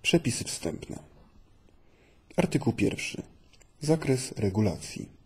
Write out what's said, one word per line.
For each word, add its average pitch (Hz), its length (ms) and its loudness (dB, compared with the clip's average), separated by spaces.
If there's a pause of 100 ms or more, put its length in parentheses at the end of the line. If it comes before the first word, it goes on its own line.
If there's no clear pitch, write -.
Przepisy - 420 2
wstępne. - 540 -8 (1400)
Artykuł 151 360 2
pierwszy. - 500 -2 (580)
Zakres 143 560 2
regulacji. 101 720 0 (160)